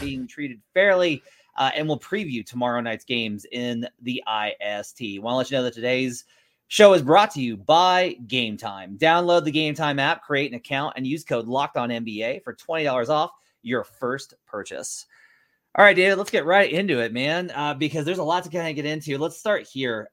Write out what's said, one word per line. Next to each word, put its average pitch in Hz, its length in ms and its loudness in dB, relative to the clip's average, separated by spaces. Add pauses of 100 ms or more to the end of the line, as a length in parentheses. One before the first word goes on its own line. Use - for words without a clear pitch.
being 135 260 -8
treated 131 340 -12 (120)
fairly. 180 500 4 (340)
Uh, - 160 2
and 156 140 -2
we'll 147 100 -2
preview 147 480 -6
tomorrow 120 360 -2
night's 113 240 -6
games 110 480 -4
in 120 340 -6 (140)
the 123 260 -6
I 107 320 -4
S 104 320 -8
T. 101 260 -10
Wanna 117 200 -4
let 127 120 -4
you 135 60 -4
know 127 80 0
that 120 100 -4
today's 123 520 -4 (420)
show 202 260 10
is 165 80 6
brought 185 300 6
to 139 100 -8
you 120 140 -4
by 180 640 2 (100)
Game 113 300 -4
Time. 98 400 -12
Download 170 480 4
the 151 60 -2
Game 151 240 -2
Time 147 220 -2
app, 147 260 0
create 139 280 -2
an 123 60 -10
account, 139 400 -6
and 131 100 -6
use 151 160 -4
code 117 240 -4
Locked 139 300 -2
On 120 120 -2
N 117 140 -6
B 110 180 -8
A 113 200 -6
for 117 120 -14
twenty 160 300 -6
dollars 127 260 -2
off 156 220 0 (300)
your 117 240 -4
first - 480 -8 (120)
purchase. - 600 -12 (720)
All 196 80 8
right, 196 120 10
David, 190 220 4
let's 196 120 -4
get 170 160 0
right 185 260 4
into 170 280 0
it, 113 140 -2
man, 156 420 -2
uh, 147 180 -4
because 147 320 -4
there's 175 140 -2
a 165 40 -2
lot 175 200 0
to 165 60 -14
kinda 165 240 -4
get 143 120 -6
into. 151 320 -6
Let's 156 200 -4
start - 300 -2
here. 117 460 -6